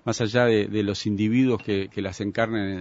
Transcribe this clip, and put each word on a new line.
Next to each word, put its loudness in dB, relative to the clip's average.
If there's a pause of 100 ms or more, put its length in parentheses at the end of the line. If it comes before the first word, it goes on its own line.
más -2
allá 2
de, 4
de -2
los -4
individuos 2
que, -2
que -6
las -6
encarnen -2